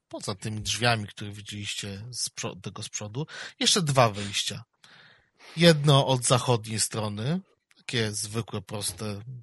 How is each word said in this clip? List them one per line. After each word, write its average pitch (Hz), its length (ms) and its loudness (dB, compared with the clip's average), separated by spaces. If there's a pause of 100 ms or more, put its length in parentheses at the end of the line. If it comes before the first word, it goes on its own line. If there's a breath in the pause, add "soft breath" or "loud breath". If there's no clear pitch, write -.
poza 113 280 -8
tymi 107 260 -8
drzwiami, 113 460 0
które 104 240 -12
widzieliście 101 680 -10 (100)
z - 180 -6
przo-, - 320 -8
tego 104 220 -10
z - 60 -10
przodu, 107 360 -8 (340 loud breath)
jeszcze 226 220 4
dwa 131 280 6
wyjścia. 101 540 -6 (920 soft breath)
Jedno 151 500 8
od 127 160 2
zachodniej 113 560 2
strony, 110 600 -2 (360)
takie 113 340 -2
zwykłe, 107 500 -6
proste, 101 600 -8 (220)